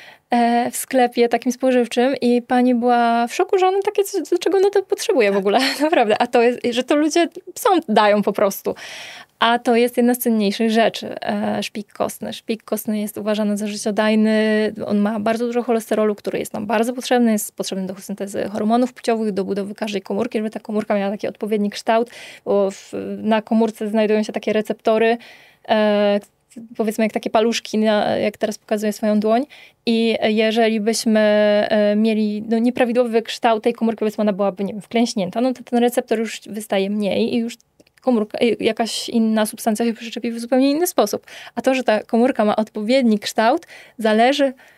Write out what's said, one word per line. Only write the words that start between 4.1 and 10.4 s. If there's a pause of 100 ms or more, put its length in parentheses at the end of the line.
do
czego
ona
to
potrzebuje
w
ogóle, (120)
<laughs>
naprawdę.
A
to
jest, (120)
że
to
ludzie (260)
psom (100)
dają
po
prostu. (640)
A
to
jest
jedna
z
cenniejszych